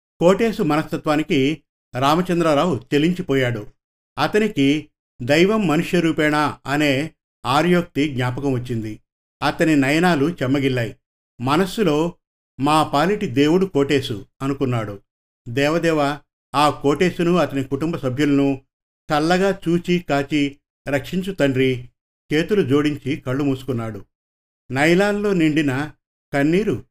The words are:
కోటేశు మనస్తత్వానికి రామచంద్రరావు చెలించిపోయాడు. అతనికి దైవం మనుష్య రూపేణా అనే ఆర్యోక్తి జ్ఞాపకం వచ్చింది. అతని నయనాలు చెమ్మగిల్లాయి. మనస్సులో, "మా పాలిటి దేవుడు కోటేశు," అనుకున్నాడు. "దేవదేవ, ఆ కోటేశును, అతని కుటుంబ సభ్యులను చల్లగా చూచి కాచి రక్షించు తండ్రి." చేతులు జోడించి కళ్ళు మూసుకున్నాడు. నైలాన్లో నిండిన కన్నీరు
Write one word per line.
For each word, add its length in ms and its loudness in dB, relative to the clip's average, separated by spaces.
కోటేశు 420 2
మనస్తత్వానికి 1000 0
రామచంద్రరావు 800 2
చెలించిపోయాడు. 720 -2
అతనికి 720 0
దైవం 440 2
మనుష్య 340 0
రూపేణా 680 0
అనే 440 0
ఆర్యోక్తి 600 2
జ్ఞాపకం 440 -2
వచ్చింది. 480 -6
అతని 300 2
నయనాలు 520 2
చెమ్మగిల్లాయి. 540 -2
మనస్సులో, 760 0
"మా 220 2
పాలిటి 440 0
దేవుడు 400 2
కోటేశు," 600 -2
అనుకున్నాడు. 580 -4
"దేవదేవ, 680 0
ఆ 160 4
కోటేశును, 680 0
అతని 280 0
కుటుంబ 320 -4
సభ్యులను 640 0
చల్లగా 460 0
చూచి 300 0
కాచి 580 -2
రక్షించు 440 -4
తండ్రి." 560 0
చేతులు 340 0
జోడించి 480 0
కళ్ళు 280 -4
మూసుకున్నాడు. 600 -4
నైలాన్లో 640 2
నిండిన 580 0
కన్నీరు 560 0